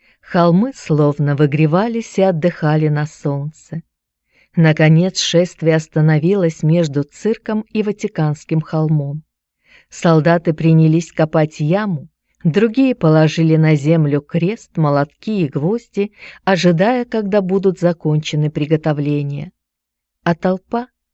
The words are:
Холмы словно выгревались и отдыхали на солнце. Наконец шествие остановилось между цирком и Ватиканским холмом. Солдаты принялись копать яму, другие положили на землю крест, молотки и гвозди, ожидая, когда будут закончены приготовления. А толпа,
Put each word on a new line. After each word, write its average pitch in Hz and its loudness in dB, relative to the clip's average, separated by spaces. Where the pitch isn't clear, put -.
Холмы 175 0
словно 147 0
выгревались 156 0
и 190 2
отдыхали 156 0
на 147 -2
солнце. 147 -10
Наконец 160 4
шествие 165 0
остановилось 160 0
между 156 0
цирком 214 -6
и 214 -6
Ватиканским 160 -4
холмом. 156 -4
Солдаты 170 2
принялись 160 2
копать 156 -2
яму, 170 -4
другие 226 0
положили 156 2
на 156 4
землю 147 0
крест, 170 -6
молотки 151 -2
и 143 -2
гвозди, 202 -4
ожидая, 190 2
когда 208 -2
будут 190 -2
закончены 151 -2
приготовления. 147 -4
А 175 0
толпа, 190 -6